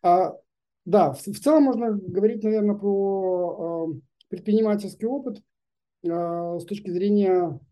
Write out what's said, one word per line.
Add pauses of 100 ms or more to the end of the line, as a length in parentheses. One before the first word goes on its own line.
А, (520)
да,
в,
в
целом
можно
говорить,
наверное,
про,
э, (300)
предпринимательский
опыт, (680)
э, (500)
с
точки
зрения (120)